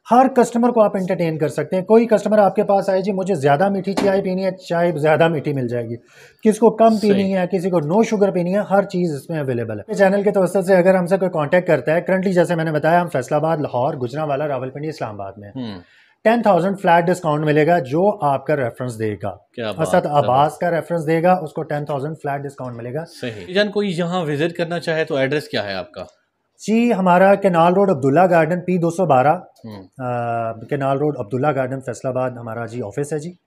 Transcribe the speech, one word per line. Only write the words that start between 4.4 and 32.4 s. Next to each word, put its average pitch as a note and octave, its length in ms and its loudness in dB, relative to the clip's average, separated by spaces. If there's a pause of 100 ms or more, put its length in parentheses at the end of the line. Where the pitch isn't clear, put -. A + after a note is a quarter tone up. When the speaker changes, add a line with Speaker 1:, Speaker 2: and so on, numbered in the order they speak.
Speaker 1:
है", F#3 80 -2
चाय F3 400 -2
ज़्यादा D#3 380 2
मीठी D3+ 240 -4
मिल B2+ 140 -4
जाएगी। A#2 280 -6 (480)
किसी G#3+ 160 2
को A3+ 100 6
कम A3+ 200 4
Speaker 2:
सही। G#3 240 2
Speaker 1:
पीनी G3 180 0
है, F#3 160 0
किसी F#3 220 -2
को F3 100 2
no F3+ 300 2
sugar G3 240 2
पीनी F3+ 180 -2
है, G3+ 180 0
हर G3 160 2
चीज़ F3+ 300 -2
इसमें D#3 240 -6
अवेलेबल A#2 400 -4
है। G#3 160 -10
चैनल G3 280 4
के G3+ 80 2
तवस्सुत F#3 360 0
से G3 60 4
अगर F#3 220 6
हमसे F3+ 220 0
कोई F#3 120 0
कॉन्टैक्ट F3 380 0
करता D3+ 260 2
है, E3+ 120 0
currently F#3 280 0
जैसे F3 220 2
मैंने D#3+ 160 -2
बताया, D#3 300 2
हम F3 60 -2
फैसलाबाद, D3+ 540 -2
लाहौर, C3+ 340 -2
गुजरांवाला, C#3 500 -4
रावलपिंडी, C3+ 420 -6
इस्लामाबाद G#2 500 -10
में G2+ 100 -16
हैं। B2+ 160 -12
Speaker 2:
हम्म। G2 180 -12 (420)
Speaker 1:
टेन A#3 180 2
थाउजेंड F#3+ 360 2
फ्लैट E3+ 280 4
डिस्काउंट D#3+ 400 -2
मिलेगा D3+ 340 2
जो D#3 300 0
आपका D3 440 -2
रेफरेंस B2 400 -4
देगा। G#2 600 -8
Speaker 2:
क्या A2 180 -6
बात D3 160 -4
Speaker 1:
असद F3+ 200 0
Speaker 2:
है, D3 100 -2
Speaker 1:
अब्बास C#3+ 60 4
Speaker 2:
जबरदस्त। C#3 380 2
Speaker 1:
का F3 80 0
रेफरेंस E3 320 -4
देगा, E3 340 2
उसको D#3 260 -6
टेन D3 240 -6
थाउजेंड D3+ 300 -6
फ्लैट C#3+ 260 -6
डिस्काउंट B2+ 360 -12
मिलेगा। B2 260 -8
Speaker 2:
सही। A#2 500 -12
जन G#3 160 2
कोई G#3 180 -2
यहाँ F3 360 -4
विजिट D3+ 280 -2
करना E3+ 280 -6
चाहे D#3+ 260 -2
तो D#3 140 -2
एड्रेस D3 320 -2
क्या A#2 100 -2
है G2+ 140 -6
आपका? F2+ 320 -10 (520)
Speaker 1:
जी, A#3 320 0
हमारा F#3+ 440 4
कैनाल F3+ 380 4
रोड, G3 160 4
अब्दुल्ला C#3+ 380 4
गार्डन, E3 280 2
पी F3+ 220 -2
दो E3 120 0
सौ F3 160 -2
बारह, C#3 260 4 (340)
Speaker 2:
हम्म। G2+ 180 -16
Speaker 1:
अ, A#2 840 -6
कैनाल C#3 280 0
रोड, D3 200 -2
अब्दुल्ला B2+ 340 -2
गार्डन, C3 280 -4
फैसलाबाद, B2+ 580 -6
हमारा A#2 280 -10